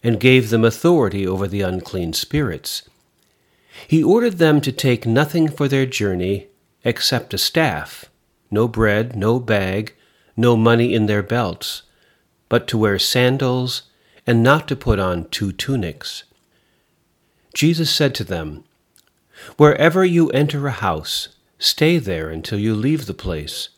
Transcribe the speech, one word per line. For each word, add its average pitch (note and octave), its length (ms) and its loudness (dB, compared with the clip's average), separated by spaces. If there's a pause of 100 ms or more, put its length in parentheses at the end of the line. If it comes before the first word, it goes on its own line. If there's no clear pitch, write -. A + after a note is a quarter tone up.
and A#2 160 0
gave B2 320 4
them A2+ 140 2
authority A2+ 600 2
over F#2+ 220 -2
the G2+ 140 -4
unclean F2+ 540 -4
spirits. - 680 -6 (1040)
He D#3+ 160 4
ordered G#3 360 2
them D#3 240 4
to C3+ 100 -4
take B2 340 0
nothing D3 420 2
for C#3+ 200 -2
their C3+ 180 0
journey G2 640 -4 (340)
except - 500 -4
a G2 60 -8
staff, - 680 -4 (440)
no G#2+ 160 2
bread, A2 480 0
no A2 240 0
bag, G#2+ 560 -2 (420)
no A#2+ 200 4
money A#2 380 4
in A2 120 2
their G#2 160 0
belts, G#2+ 600 -6 (680)
but A#2 180 0
to A#2 120 -4
wear G#2 200 2
sandals B2+ 840 0 (440)
and A#2 160 4
not C#3+ 240 4
to C#3+ 80 -4
put A2 240 -2
on F2+ 300 -2
two G2 240 -6
tunics. - 720 -8 (1300)
Jesus D#3+ 340 0
said C#3+ 280 0
to G#2+ 80 -6
them, D#2+ 400 -8 (960)
"Wherever D#3 440 4
you E3+ 280 4
enter C#3+ 360 0
a C3+ 60 -4
house, E2+ 560 -4 (300)
stay E3 400 2
there E2+ 320 -4
until D#2+ 280 -6
you A2 160 0
leave C3+ 300 -2
the G#2 100 -10
place. D#2 640 -8